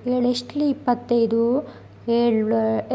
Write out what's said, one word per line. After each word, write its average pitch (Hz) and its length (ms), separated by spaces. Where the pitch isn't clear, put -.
ಏಳು 247 180
ಎಷ್ಟಲಿ 285 420
ಇಪ್ಪತ್ತೈದು, 240 960
ಏಳು, 226 500